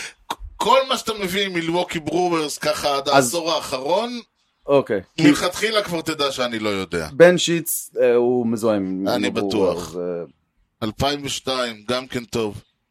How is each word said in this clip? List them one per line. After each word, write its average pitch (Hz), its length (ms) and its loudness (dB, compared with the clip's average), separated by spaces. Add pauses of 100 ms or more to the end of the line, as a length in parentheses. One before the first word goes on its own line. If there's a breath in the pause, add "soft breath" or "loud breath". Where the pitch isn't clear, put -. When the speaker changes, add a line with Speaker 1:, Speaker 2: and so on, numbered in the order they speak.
(560 loud breath)
Speaker 1:
כל 240 220 4 (100)
מה 262 80 -2
שאתה - 180 -6
מביא 196 320 -4
עם 190 60 -8
מילווקי 170 460 -2
ברוורס 160 600 0
ככה 147 380 0
עד 139 120 -2
Speaker 2:
אז 139 60 4
Speaker 1:
העשור 156 380 2
האחרון, 165 680 -2 (460)
Speaker 2:
אוקיי. 123 340 2 (200)
Speaker 1:
מלכתחילה 185 640 2
כבר 175 180 -6
תדע 147 320 -2
שאני 120 260 -4
לא 107 100 -2
יודע. 90 440 -2
Speaker 2:
בן 170 260 8
שיץ, - 520 -4 (100)
אה, 123 140 6
הוא 120 320 2
מזוהה 113 300 0
עם 95 320 -2
Speaker 1:
אני 123 180 0
Speaker 2:
עם 117 80 -4
Speaker 1:
בטוח. 95 580 0
Speaker 2:
ברוורס, 87 40 -12
אה. 87 280 -6 (580)
Speaker 1:
אלפיים 139 420 -4
ושתיים, 123 640 -6
גם 127 180 -2
כן 123 180 -8
טוב. 107 380 -6 (280)